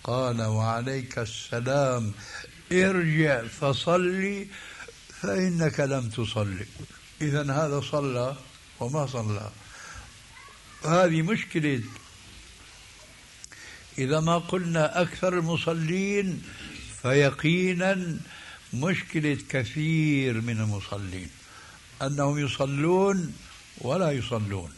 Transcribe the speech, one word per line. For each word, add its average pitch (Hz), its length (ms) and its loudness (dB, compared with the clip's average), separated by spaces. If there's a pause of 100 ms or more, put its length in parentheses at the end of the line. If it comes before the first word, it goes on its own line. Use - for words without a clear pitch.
قال: 120 380 0
"وعليك 117 760 0
السلام، 120 920 0 (600)
ارجع 160 720 4
فصلي 180 1000 2 (760)
فإنك 185 600 2
لم 135 280 0
تصلي". 104 580 -2 (540)
إذن 147 300 0
هذا 143 300 2
صلى 135 560 -2 (440)
وما 135 260 -2
صلى. 107 440 -4 (1300)
هذه 165 380 6
مشكلة. 160 600 0 (2250)
إذا 135 220 2
ما 165 180 4
قلنا 170 640 0
أكثر 180 360 0
المصلين، 170 1040 0 (600)
فيقينا 175 1160 4 (540)
مشكلة 151 680 0 (100)
كثير 143 920 2
من 113 200 -2
المصلين 98 680 -4 (720)
أنهم 143 360 2
يصلون 160 960 2 (440)
ولا 156 320 2
يصلون. 104 680 -2